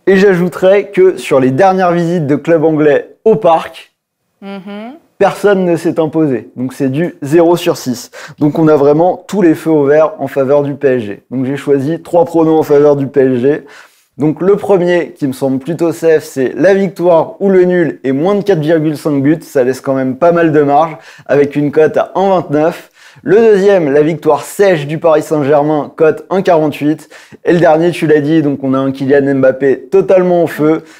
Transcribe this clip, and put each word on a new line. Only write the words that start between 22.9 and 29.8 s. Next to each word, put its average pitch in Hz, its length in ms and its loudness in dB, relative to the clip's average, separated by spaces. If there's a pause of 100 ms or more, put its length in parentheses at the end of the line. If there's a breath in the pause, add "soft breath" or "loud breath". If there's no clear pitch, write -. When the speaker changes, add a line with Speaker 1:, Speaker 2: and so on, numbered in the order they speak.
Speaker 1:
Le 160 120 2
deuxième, 202 560 4
la 147 100 4
victoire 151 420 -2
sèche 180 420 0
du 156 120 -6
Paris 156 240 2
Saint-Germain, 151 760 0
cote 156 340 0
un 190 100 -2
quarante-huit. 156 680 -2 (360 loud breath)
Et - 80 2
le 175 60 2
dernier, 165 320 2
tu 160 160 -2
l'as 156 140 4
dit, 151 220 0
donc 143 200 -2
on 131 120 -2
a 135 40 0
un 135 140 -2
Kylian 139 420 0
Mbappé 131 560 0